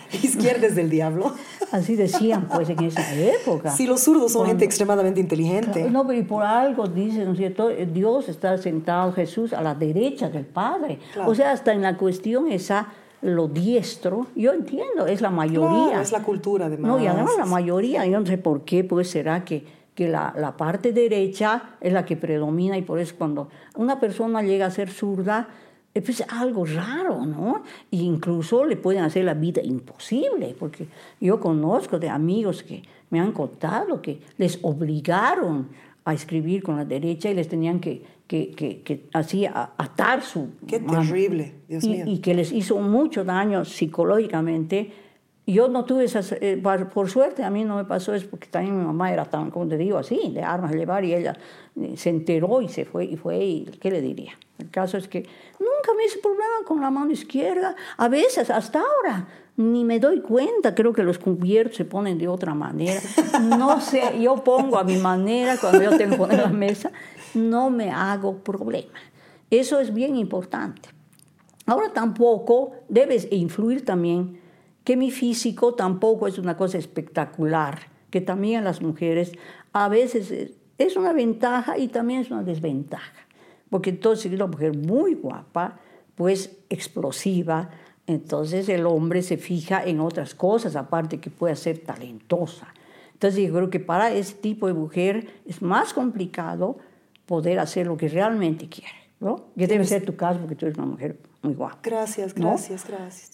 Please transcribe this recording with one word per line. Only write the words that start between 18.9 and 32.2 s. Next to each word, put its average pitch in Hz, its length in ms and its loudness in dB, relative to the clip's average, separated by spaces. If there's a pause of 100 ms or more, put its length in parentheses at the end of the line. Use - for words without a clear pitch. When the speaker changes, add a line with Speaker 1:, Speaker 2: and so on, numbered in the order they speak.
Speaker 2:
será 160 340 -2
que, 156 220 -6 (300)
que 175 120 0
la, 151 300 -2
la 147 180 -4
parte 185 380 0
derecha 214 760 2 (100)
es 180 100 2
la 185 140 2
que 180 100 -2
predomina 160 600 0
y 180 60 -2
por 165 160 -4
eso 165 180 -6
cuando 147 320 -4 (260)
una 262 240 0
persona 226 440 0
llega 196 240 2
a 180 40 -2
ser 190 200 -4
zurda, 202 560 -2 (480)
eh, 208 60 0
pues, 240 280 -4
algo 233 360 -2
raro, 185 600 -4
¿no? 185 380 -2 (280)
E - 60 -2
incluso 170 680 0
le 277 100 0
pueden 190 280 0
hacer 160 220 0
la 170 80 2
vida 156 300 0
imposible, 262 960 -4
porque 160 260 -10 (340)
yo 190 200 2
conozco 175 580 0
de 160 120 -4
amigos 170 520 0